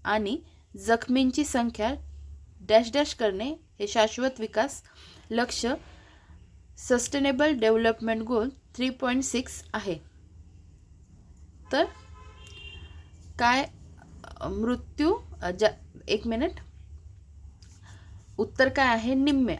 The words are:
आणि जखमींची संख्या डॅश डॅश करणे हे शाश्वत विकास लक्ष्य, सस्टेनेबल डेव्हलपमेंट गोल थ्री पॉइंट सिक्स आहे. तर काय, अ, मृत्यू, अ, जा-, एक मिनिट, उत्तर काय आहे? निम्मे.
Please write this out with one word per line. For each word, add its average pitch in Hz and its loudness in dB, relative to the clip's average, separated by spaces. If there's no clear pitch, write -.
आणि 214 -2
जखमींची 254 2
संख्या 240 -2
डॅश 226 6
डॅश 294 2
करणे 214 -2
हे 208 -4
शाश्वत 240 0
विकास 220 -2
लक्ष्य, 240 0
सस्टेनेबल 277 2
डेव्हलपमेंट 226 2
गोल 226 0
थ्री 254 0
पॉइंट 254 -2
सिक्स - -4
आहे. 202 -4
तर 294 2
काय, 247 4
अ, - -12
मृत्यू, 240 -2
अ, 180 -4
जा-, - 0
एक 214 -2
मिनिट, 233 -2
उत्तर 254 2
काय 269 2
आहे? 233 2
निम्मे. 269 4